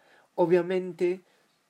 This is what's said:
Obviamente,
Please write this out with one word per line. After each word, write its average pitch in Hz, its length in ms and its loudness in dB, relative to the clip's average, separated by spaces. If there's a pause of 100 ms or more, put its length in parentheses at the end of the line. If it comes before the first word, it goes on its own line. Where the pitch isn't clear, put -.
(360)
Obviamente, 180 880 0 (460)